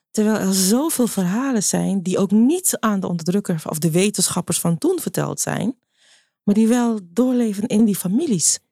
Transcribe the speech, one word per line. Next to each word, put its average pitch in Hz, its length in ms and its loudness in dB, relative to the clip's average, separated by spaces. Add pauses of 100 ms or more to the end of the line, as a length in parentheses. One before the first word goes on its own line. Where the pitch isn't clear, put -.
(120)
Terwijl 220 240 2 (120)
er 190 60 2
zoveel 233 540 2
verhalen 208 560 -2
zijn 180 400 0
die 180 140 -2
ook 190 140 0
niet 247 480 2
aan 208 200 0
de 180 80 -4
onderdrukker 175 580 -2
of - 140 -6
de 165 120 0
wetenschappers 180 680 -2
van 170 180 0
toen 349 220 0
verteld 143 400 -4
zijn, - 380 -4 (680)
maar 202 120 2
die 220 120 4
wel 233 360 2
doorleven 226 640 0
in 214 180 4
die 202 100 2
families. 208 640 0 (120)